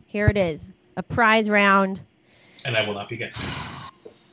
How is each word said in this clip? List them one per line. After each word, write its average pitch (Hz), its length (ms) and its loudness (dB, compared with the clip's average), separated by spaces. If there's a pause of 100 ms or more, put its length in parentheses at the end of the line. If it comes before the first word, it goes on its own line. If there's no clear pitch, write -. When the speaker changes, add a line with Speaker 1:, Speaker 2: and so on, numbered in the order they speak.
Speaker 1:
Here 208 220 0
it 208 100 2
is. 175 320 -4 (260)
A 180 60 -8
prize 220 480 4
round. 196 500 2 (640)
Speaker 2:
And 120 140 -4
I 107 80 0
will 104 80 -6
not 101 140 -10
be 117 100 -10
guessing. - 320 -10
Speaker 1:
<sighs> - 60 -10 (760)